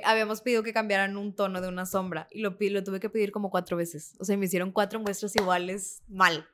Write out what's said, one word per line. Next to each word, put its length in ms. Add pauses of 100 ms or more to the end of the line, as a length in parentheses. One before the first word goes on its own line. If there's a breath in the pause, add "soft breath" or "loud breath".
habíamos 360
pedido 220
que 100
cambiaran 440
un 180
tono 240
de 80
una 200
sombra 440
y 100
lo 160
pi-, 120
lo 140
tuve 160
que 100
pedir 220
como 180
cuatro 260
veces. 440
O 40
sea, 140
me 80
hicieron 260
cuatro 280
muestras 360
iguales 720
mal 460